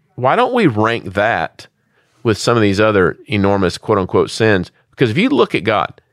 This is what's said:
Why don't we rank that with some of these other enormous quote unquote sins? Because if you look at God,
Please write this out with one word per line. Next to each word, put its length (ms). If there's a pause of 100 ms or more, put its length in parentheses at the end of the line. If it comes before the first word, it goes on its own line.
(160)
Why 200
don't 180
we 120
rank 460
that 540 (560)
with 160
some 180
of 60
these 180
other 460
enormous 500
quote 220
unquote 320
sins? 400 (200)
Because 200
if 80
you 120
look 240
at 100
God, 360 (120)